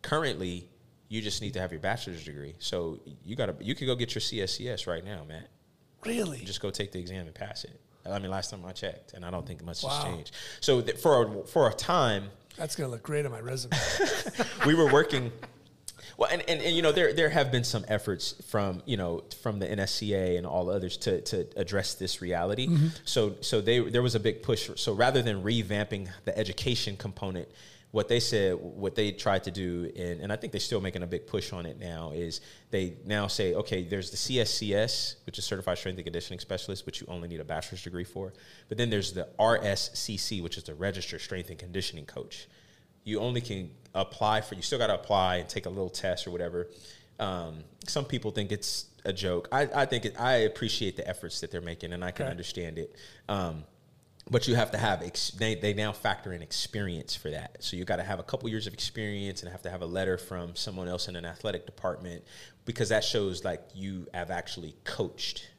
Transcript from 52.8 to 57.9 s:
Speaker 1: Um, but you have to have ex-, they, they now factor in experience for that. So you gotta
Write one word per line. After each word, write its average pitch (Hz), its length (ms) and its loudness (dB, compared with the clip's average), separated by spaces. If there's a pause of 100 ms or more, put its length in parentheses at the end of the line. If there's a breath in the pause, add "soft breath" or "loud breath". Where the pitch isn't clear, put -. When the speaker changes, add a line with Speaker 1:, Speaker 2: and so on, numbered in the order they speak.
Speaker 1:
Um, 85 340 0 (640)
but - 200 2
you 120 80 4
have 117 160 4
to 104 80 0
have 98 240 2
ex-, - 260 -4
they, 110 240 0
they 101 220 0
now 104 160 0
factor 98 420 -2
in 85 80 -8
experience - 720 -4
for - 140 -8
that. - 340 -8
So - 140 -4
you 90 80 -4
gotta 92 160 0